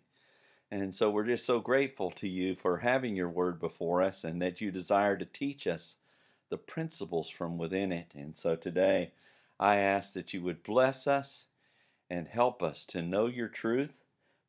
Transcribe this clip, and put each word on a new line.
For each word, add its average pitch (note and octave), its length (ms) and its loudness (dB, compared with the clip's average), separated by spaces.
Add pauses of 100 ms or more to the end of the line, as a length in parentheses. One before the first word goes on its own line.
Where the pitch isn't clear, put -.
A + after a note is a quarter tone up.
(680)
And G2 240 -4
so G#2+ 160 4
we're G#2 160 2
just A#2 220 0
so A#2+ 140 4
grateful B2 500 0
to - 160 -8
You F#2 300 0
for F2+ 220 2
having B2 360 0
Your F2 160 0
Word F2 300 0
before E2+ 420 0
us F#2+ 220 0
and E2+ 180 -4
that F2 180 -2
You G#2 120 -4
desire G2 440 2
to F2+ 80 -6
teach C#3 440 -6
us E2 300 -6 (520)
the F#2+ 80 -4
principles F2 720 -6
from E2+ 280 -6
within F#2 340 -2
it. E2+ 200 -8
And D2 240 -14
so E2 200 0
today, F2+ 560 2 (480)
I G2+ 160 6
ask G2 380 0
that F#2 200 -8
You F2+ 80 -4
would F2 220 -4
bless B2+ 420 2
us C#3 400 -2 (640)
and F2 180 -4
help A#2+ 340 2
us D#2+ 220 -2
to - 160 -6
know F#2 240 2
Your A#2+ 240 -2
truth B2+ 540 -2 (460)